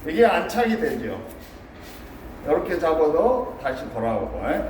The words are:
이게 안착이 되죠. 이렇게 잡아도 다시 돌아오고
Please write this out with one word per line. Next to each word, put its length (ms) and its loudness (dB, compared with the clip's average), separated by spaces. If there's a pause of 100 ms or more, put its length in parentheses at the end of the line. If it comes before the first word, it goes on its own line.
이게 180 6
안착이 540 2
되죠. 460 -4 (1200)
이렇게 320 2
잡아도 840 4
다시 320 -4
돌아오고 480 -2 (280)